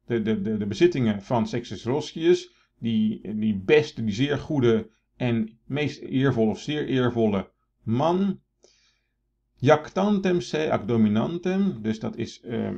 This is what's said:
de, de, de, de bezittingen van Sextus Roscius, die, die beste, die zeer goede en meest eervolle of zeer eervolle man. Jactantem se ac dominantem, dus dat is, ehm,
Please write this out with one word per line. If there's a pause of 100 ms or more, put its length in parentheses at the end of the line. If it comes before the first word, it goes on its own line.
de,
de,
de,
de
bezittingen
van
Sextus
Roscius, (240)
die,
die
beste,
die
zeer
goede (260)
en
meest
eervolle
of
zeer
eervolle (320)
man. (1160)
Jactantem
se
ac
dominantem,
dus
dat
is,
ehm,